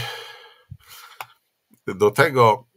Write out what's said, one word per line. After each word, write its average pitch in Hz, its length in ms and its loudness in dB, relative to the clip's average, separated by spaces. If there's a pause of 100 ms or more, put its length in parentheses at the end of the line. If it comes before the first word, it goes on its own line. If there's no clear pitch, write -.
(1900)
do 101 240 0
tego, 127 680 2